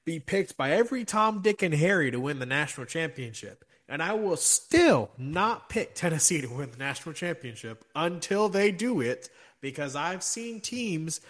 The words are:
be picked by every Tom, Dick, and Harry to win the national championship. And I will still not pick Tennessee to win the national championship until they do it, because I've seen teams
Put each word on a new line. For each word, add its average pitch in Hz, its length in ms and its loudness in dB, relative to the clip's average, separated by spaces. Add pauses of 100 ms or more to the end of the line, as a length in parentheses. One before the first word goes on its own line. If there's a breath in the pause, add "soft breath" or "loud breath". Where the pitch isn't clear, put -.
be 165 140 -4
picked - 380 -2
by 139 160 0
every 233 300 2
Tom, 214 380 2
Dick, 208 220 2
and 165 100 2
Harry 156 380 4
to 123 80 -2
win 139 180 -2
the 127 80 -6
national 139 400 -2
championship. 120 800 -8 (240)
And 143 120 -4
I 185 120 0
will 202 240 0
still 294 800 6
not 180 520 -2
pick - 260 -4
Tennessee 165 460 2
to 131 60 -6
win 127 220 -8
the 120 80 -18
national 139 360 -6
championship 123 720 -8 (120)
until 180 520 0
they 202 240 4
do 202 300 0
it, 123 280 -2 (300 soft breath)
because 135 360 -6
I've 175 260 -4
seen 226 400 -6
teams 175 580 -4 (100)